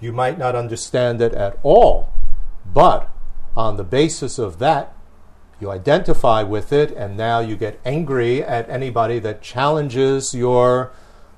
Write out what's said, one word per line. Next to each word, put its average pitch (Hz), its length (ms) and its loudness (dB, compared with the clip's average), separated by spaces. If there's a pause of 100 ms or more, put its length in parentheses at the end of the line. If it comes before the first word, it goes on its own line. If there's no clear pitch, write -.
You 113 120 -10
might 127 260 -4
not 123 160 -4
understand 120 680 -4
it 117 140 0
at 101 280 -4
all, - 500 6 (600)
but - 360 4 (480)
on 110 200 2
the 98 80 -6
basis 135 540 -2
of 95 220 -6
that, 151 320 -2 (680)
you 98 100 -10
identify 123 720 2
with 104 300 -4
it, 147 200 2
and 98 240 -10
now 117 240 -2
you 110 160 -6
get 101 280 -8
angry 135 580 -2
at 117 260 -6
anybody 120 520 -4
that 107 220 -10
challenges 135 920 -4
your 123 560 0 (480)